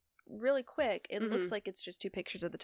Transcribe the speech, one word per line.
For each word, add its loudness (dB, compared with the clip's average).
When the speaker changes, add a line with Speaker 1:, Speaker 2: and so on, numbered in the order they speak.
Speaker 1:
really 4
quick, 0
it 0
looks 2
Speaker 2:
Mm-hmm. -2
Speaker 1:
like -2
it's -6
just -10
two -4
pictures -6
of -2
the -8